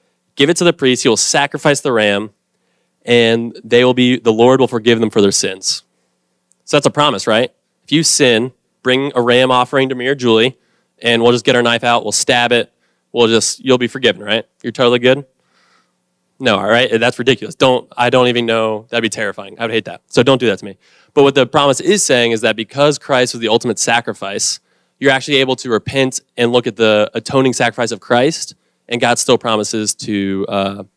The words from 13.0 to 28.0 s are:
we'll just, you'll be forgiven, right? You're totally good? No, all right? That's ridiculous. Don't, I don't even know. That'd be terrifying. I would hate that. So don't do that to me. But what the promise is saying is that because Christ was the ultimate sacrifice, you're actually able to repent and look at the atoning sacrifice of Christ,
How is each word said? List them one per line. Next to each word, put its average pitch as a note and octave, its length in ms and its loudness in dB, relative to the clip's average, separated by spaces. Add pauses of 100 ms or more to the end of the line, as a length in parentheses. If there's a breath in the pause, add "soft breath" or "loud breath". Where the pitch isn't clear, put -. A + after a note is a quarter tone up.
we'll A#2 160 2
just, A2+ 360 -2
you'll B2+ 140 2
be B2 100 -2
forgiven, A2 360 -2
right? G#2 240 -4 (160)
You're A#2+ 80 -8
totally B2 260 2
good? B2 260 2 (1160)
No, A#2 180 2
all G2 100 -2
right? A#2+ 220 2 (100)
That's A#2+ 200 0
ridiculous. A#2 340 -2
Don't, B2+ 420 0
I A#2+ 140 0
don't B2 180 2
even A#2+ 200 -2
know. A2 420 -2
That'd A#2 140 -4
be A2 60 -2
terrifying. G2+ 500 -10
I A#2 60 -6
would A2 60 -8
hate A2+ 140 -4
that. - 220 -16
So - 160 2
don't C3 160 2
do B2 80 -2
that F#2+ 100 0
to - 80 -16
me. G2 140 -18 (340 soft breath)
But D3 80 4
what C#3 140 4
the C3 100 2
promise C#3+ 340 0
is F#3 240 0
saying A#2+ 280 0
is A2+ 100 -2
that A2 140 0
because C#3 420 -2
Christ B2+ 380 -2
was A#2 60 -14
the A2 80 -4
ultimate A2+ 280 -2
sacrifice, - 800 -4 (380)
you're C#3 140 2
actually C3+ 260 0
able C3 200 0
to C3 120 -10
repent C3 520 -2 (160)
and A#2+ 140 0
look B2 140 0
at A2+ 120 -6
the G#2+ 360 2
atoning C3 400 -2
sacrifice A#2 380 -4
of G2+ 80 -8
Christ, B2+ 560 -2 (340)